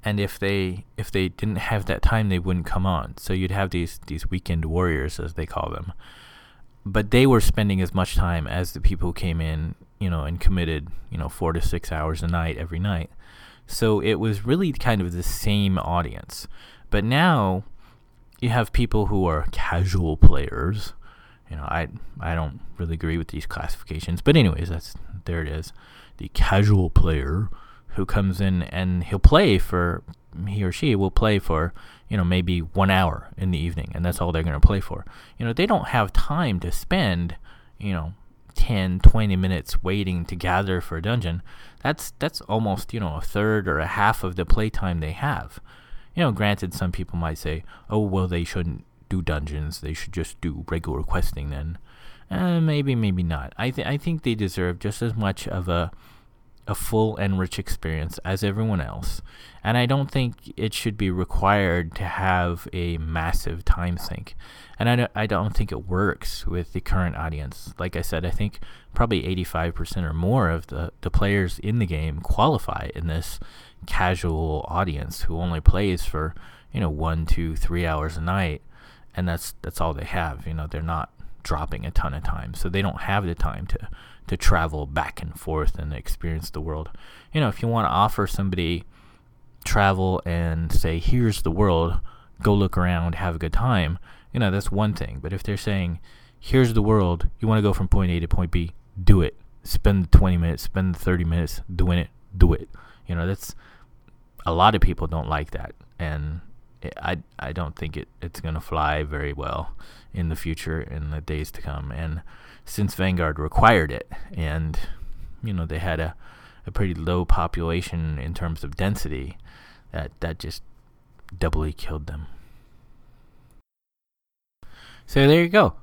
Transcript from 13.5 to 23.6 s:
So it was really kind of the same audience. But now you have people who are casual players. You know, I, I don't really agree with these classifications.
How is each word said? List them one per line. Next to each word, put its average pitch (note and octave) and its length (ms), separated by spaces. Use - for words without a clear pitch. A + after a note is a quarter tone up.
So A2 340
it G#2+ 160
was G2+ 280
really D#3+ 280
kind A2+ 280
of F2+ 120
the F2 100
same G2+ 560
audience. - 680
But G#2 120
now A#2 640
you A#2+ 100
have A#2 240
people G#2+ 320
who F#2+ 180
are D#2 260
casual E2+ 680
players. D2 760
You D#2+ 80
know, C#2+ 60
I, E2 260
I E2+ 140
don't D#2 260
really E2 180
agree D#2+ 220
with E2 120
these - 180
classifications. - 720